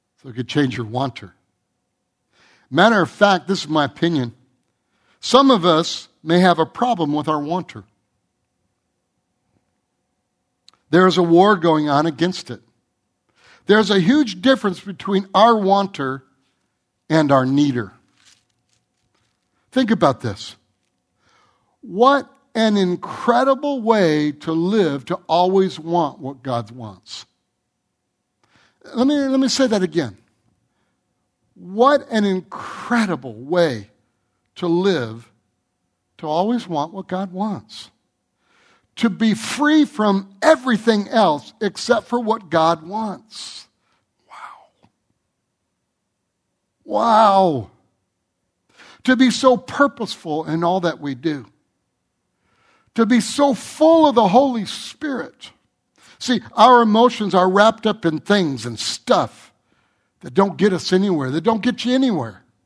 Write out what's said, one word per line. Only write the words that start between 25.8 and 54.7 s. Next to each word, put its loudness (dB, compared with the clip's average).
what -14
God -6
wants. -18
Let -2
me, 0
let -2
me 0
say 0
that -2
again. -4
What 0
an -2
incredible -6
way -2
to -8
live, -2
to -12
always -4
want -6
what -14
God -8
wants. -10
To 0
be 0
free 0
from -2
everything 0
else 0
except -2
for -4
what -6
God 0
wants. -12
Wow. -20
Wow. 2
To 2
be 4
so 2
purposeful -4
in -4
all 0
that -4
we -8
do. -8
To 0
be 2
so 0
full 2
of 2
the 4
Holy 2
Spirit. -12